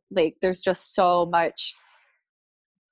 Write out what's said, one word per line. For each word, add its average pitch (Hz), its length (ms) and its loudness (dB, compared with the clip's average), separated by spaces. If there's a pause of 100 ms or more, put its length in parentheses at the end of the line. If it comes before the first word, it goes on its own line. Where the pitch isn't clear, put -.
(120)
like, 160 280 0
there's 185 220 -2
just - 320 -4
so 175 320 2
much 170 480 -2 (1160)